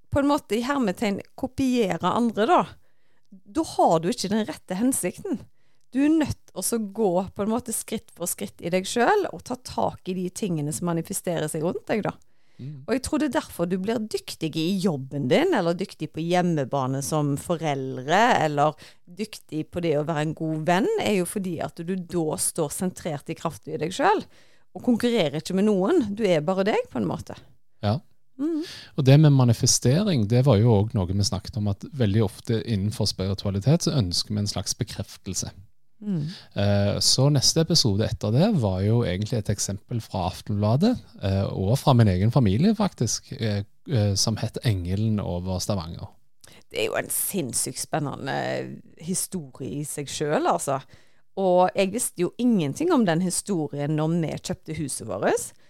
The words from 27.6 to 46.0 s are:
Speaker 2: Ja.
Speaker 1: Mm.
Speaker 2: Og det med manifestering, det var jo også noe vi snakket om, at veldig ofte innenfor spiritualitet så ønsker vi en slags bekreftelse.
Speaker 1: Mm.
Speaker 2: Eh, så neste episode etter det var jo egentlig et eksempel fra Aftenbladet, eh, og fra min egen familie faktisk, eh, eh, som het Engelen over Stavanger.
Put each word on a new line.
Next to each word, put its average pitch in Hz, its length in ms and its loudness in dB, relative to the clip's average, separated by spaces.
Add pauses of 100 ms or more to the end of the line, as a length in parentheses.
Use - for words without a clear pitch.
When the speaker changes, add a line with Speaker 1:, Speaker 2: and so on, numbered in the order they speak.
Speaker 2:
Ja. 107 160 2 (400)
Speaker 1:
Mm. 311 260 -2 (320)
Speaker 2:
Og 147 80 -2
det 139 160 8
med 143 160 8
manifestering, 127 920 4
det 120 160 4
var 131 120 6
jo 110 220 6
også 107 180 0
noe 90 160 0
vi 98 160 0
snakket 101 320 -6
om, 104 80 0
at 95 240 -4
veldig 113 320 2
ofte 110 400 -4
innenfor 107 440 -2
spiritualitet 101 760 0
så 160 120 0
ønsker 95 360 -2
vi 104 100 0
en 101 60 -2
slags - 280 -6
bekreftelse. - 760 -8 (480)
Speaker 1:
Mm. 185 260 -4 (240)
Speaker 2:
Eh, 101 500 2
så 135 320 4
neste 151 320 2
episode 110 400 2
etter - 300 -4
det 185 180 4
var 98 320 0
jo 113 140 4 (100)
egentlig 104 300 -2
et 104 100 -4
eksempel 107 560 -4
fra 87 240 -4
Aftenbladet, 110 600 0 (320)
eh, 95 260 0
og 95 220 -2 (100)
fra 139 160 4
min 110 160 8
egen 95 180 4
familie 131 460 4
faktisk, - 560 -2
eh, 104 300 -2 (240)
eh, 104 260 2
som 104 240 0
het - 220 -6 (100)
Engelen 101 560 0
over 87 340 -4
Stavanger. 92 520 -6 (540)